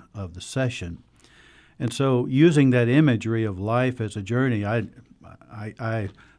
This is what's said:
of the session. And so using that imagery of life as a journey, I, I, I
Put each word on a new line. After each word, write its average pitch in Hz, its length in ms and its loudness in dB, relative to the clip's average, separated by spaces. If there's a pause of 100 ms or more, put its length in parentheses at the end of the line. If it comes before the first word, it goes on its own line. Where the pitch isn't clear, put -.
(140)
of 92 220 -12
the 90 60 -14
session. 117 600 -6 (800)
And 123 120 -4
so 131 360 0
using 143 420 6
that 123 180 4
imagery 113 580 2
of 101 140 -4
life 123 400 -2
as 107 160 -6
a 107 60 -6
journey, 117 420 -2
I, 107 200 -2 (680)
I, 107 280 -12
I 113 300 -6 (300)